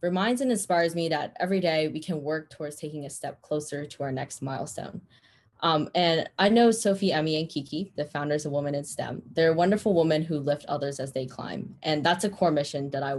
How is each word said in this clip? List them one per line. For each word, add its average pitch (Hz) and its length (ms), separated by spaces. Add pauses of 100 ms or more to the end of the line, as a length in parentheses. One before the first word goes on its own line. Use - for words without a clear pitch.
reminds 196 400
and 254 100
inspires 170 440
me 165 140
that 151 300
every 185 200
day 160 300
we 151 100
can 156 240
work 156 260
towards 147 280
taking 151 280
a 135 60
step 135 320
closer 147 420
to 143 160
our 139 100
next 131 300
milestone. - 600 (600)
Um, 156 300
and 170 340 (120)
I 196 100
know 233 220
Sophie, 196 400
Emmy, 156 280
and 160 80
Kiki, 156 480
the 147 100
founders 147 420
of 143 40
Women 143 220
in 143 100
stem. - 380 (100)
They're 165 220
wonderful 196 400
women 160 300
who 160 160
lift 147 260
others 143 340
as 135 120
they 131 160
climb. - 560
And 151 200
that's 180 200
a 202 80
core 180 180
mission 143 400
that 139 140
I 139 160